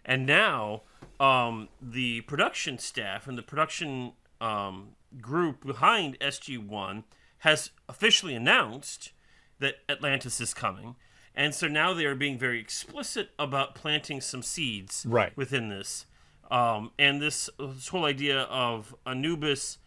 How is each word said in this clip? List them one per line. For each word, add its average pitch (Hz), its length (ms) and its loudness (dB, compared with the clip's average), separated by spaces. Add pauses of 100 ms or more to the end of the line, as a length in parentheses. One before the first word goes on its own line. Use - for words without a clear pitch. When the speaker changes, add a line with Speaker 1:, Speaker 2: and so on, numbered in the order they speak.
Speaker 1:
And 131 200 2
now, 135 560 2 (380)
um, 120 500 4 (120)
the 120 400 -4
production 143 580 -2
staff 107 480 -6
and 123 100 -6
the 113 60 -8
production, 139 720 -2 (280)
um, 101 480 -4 (320)
group 143 440 -2
behind 147 560 2
S 139 180 -4
G 135 180 -8
one 101 460 -6 (360)
has 156 320 4 (160)
officially 196 480 2
announced 131 760 2 (480)
that 139 160 0 (140)
Atlantis 139 500 0
is 117 140 -2
coming. 107 420 -4 (400)
And 143 180 2
so 165 140 0
now 156 260 4
they 165 120 0
are 139 100 2
being 135 220 -2
very 120 240 0
explicit - 760 -8
about 139 380 -2
planting 151 460 -4
some 127 220 -6
seeds 107 640 -4
Speaker 2:
Right. 113 280 4
Speaker 1:
within 127 320 -2
this. 98 380 -8 (440)
Um, 117 480 2
and 143 240 6
this, - 280 -2 (100)
this 135 300 -8
whole 180 160 0
idea 139 380 2
of 117 520 -2 (100)
Anubis 143 800 -2